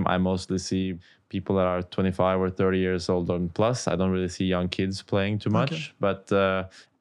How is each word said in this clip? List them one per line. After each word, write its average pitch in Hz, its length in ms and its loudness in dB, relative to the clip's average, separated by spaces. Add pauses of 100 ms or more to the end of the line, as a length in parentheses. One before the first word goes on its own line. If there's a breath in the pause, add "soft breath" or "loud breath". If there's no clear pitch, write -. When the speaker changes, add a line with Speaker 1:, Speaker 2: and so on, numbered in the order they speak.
Speaker 1:
I 92 100 0
mostly 92 400 0
see 95 400 -4 (320 soft breath)
people 98 280 -2
that 92 100 2
are 90 160 0
twenty-five 92 560 0
or 92 100 0
thirty 95 300 2
years 92 300 0
old 90 200 0
and 87 240 -2
plus. 117 340 0
I 82 80 0
don't 92 160 2
really 92 180 0
see 95 160 -4
young 90 240 0
kids 95 340 -2
playing 101 360 0
too 104 100 -4
Speaker 2:
Okay. 104 100 2
Speaker 1:
much, 147 400 -4
but, 98 320 0
uh, 95 320 2 (380 loud breath)